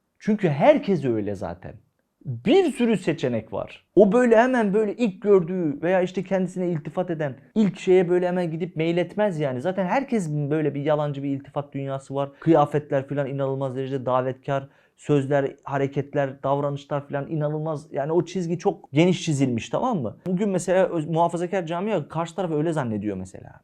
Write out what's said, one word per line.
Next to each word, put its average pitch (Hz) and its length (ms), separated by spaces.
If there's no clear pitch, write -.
Çünkü 208 300
herkes 180 560
öyle 107 300
zaten. 87 400
Bir 240 440
sürü 233 240
seçenek 127 560
var. - 340
O 190 160
böyle 240 240
hemen 233 380
böyle 214 220
ilk 208 260
gördüğü 180 600
veya 180 200
işte 185 220
kendisine 185 440
iltifat 175 420
eden 151 260
ilk 214 240
şeye 185 300
böyle 180 200
hemen 180 220
gidip 165 260
mail 165 200
etmez 175 440
yani. 127 200
Zaten 185 260
herkes 214 440
böyle 147 440
bir 143 80
yalancı 147 400
bir 139 60
iltifat 139 440
dünyası 135 420
var. 139 160
Kıyafetler 147 680
falan 143 180
inanılmaz 135 500
derecede 131 300
davetkar. 131 600
Sözler, 139 680
hareketler, 139 800
davranışlar 143 640
falan 139 220
inanılmaz. 151 600
Yani 143 200
o 170 120
çizgi 170 340
çok - 340
geniş 170 320
çizilmiş, 131 440
tamam 226 340
mı? 104 140
Bugün 190 220
mesela 185 400
öz-, 160 200
muhafazakar 170 580
camia 175 420
karşı 165 260
tarafı 175 200
öyle 156 180
zannediyor 107 440
mesela. - 480